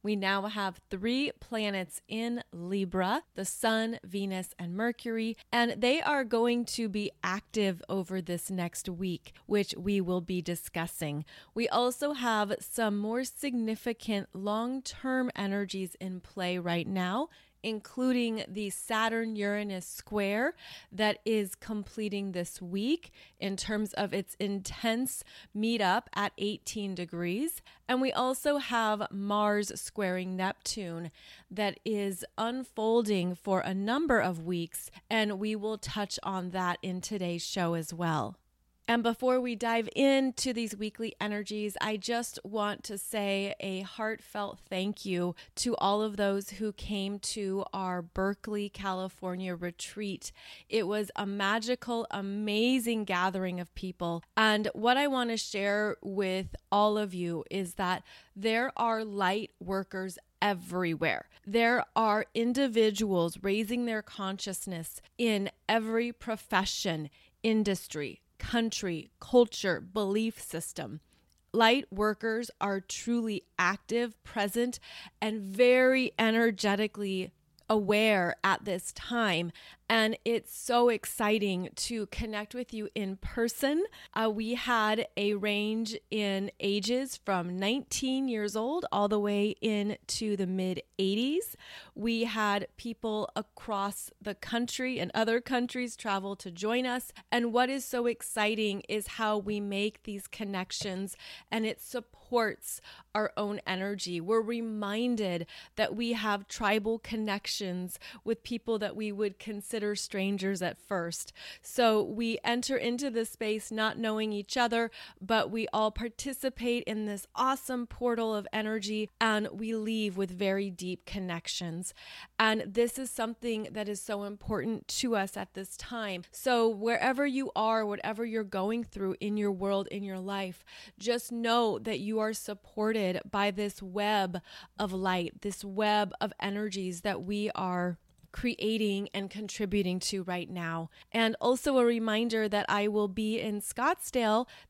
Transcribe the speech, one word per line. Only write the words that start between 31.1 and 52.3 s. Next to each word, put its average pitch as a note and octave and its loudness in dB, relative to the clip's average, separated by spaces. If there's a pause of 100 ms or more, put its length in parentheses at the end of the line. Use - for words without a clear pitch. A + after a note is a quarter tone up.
that G3+ -2
is G3+ -2 (100)
unfolding A3 2
for F#3+ 0
a - -2
number A#3 4
of E3 0
weeks, E3+ -4 (180)
and G#3 2
we G#3+ -2
will G#3+ -2
touch - -4
on F#3 -4
that F3+ 0
in F#3 -4
today's F3 -4
show E3+ 0
as E3 -4
well. E3 0 (520)
And A#3 4
before B3+ 4
we B3 -2
dive A3+ 0
into C4+ 4
these A3 -2
weekly G#3+ -6
energies, G#3 -2
I G#3+ 0
just A#3 -2
want G#3 -2
to G3 -6
say G3 0
a F#3+ -4
heartfelt G#3+ -6 (100)
thank F#3+ -2
you F3+ 0 (220)
to - 0
all G3+ 4
of G#3+ -2
those G3+ 0
who G#3 -4
came G3+ -4
to G3 -2 (100)
our F#3 -2
Berkeley, G3+ -2
California F#3 -4
retreat. F3 -6 (380)
It G#3+ 2
was G#3 0
a G3+ -2
magical, A3 0
amazing G#3+ 2